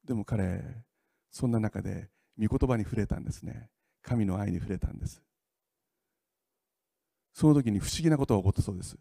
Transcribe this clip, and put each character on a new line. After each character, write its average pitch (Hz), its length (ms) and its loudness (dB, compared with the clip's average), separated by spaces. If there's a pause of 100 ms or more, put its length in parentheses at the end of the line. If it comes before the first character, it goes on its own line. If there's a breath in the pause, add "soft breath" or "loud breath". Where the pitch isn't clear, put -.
で 127 80 -4
も 104 100 -2
彼、 95 400 -2 (680)
そ - 160 -2
ん 117 40 2
な 113 80 2
中 104 220 -2
で 98 280 -8 (300)
御 107 160 2
言 135 140 2
葉 120 80 2
に 107 60 0
触 - 140 -4
れ 101 100 0
た - 100 -2
ん - 80 -10
で - 60 -6
す - 120 -10
ね。 - 260 -12 (320)
神 117 240 0
の 95 140 0
愛 101 120 -2
に 90 80 -2
触 - 120 -6
れ 92 60 -2
た - 120 -2
ん - 80 -8
で - 80 -8
す。 - 160 -10 (2000)
そ - 140 4
の 151 60 10
時 127 180 4
に 101 80 2
不 - 120 -4
思 - 100 -4
議 160 80 4
な 156 80 4
こ 139 80 0
と 113 100 4
が 98 40 4
起 90 60 -2
こ 98 40 6
っ - 40 2
た - 80 -2
そ 107 120 -2
う 92 40 -6
で 90 60 -8
す。 - 180 -14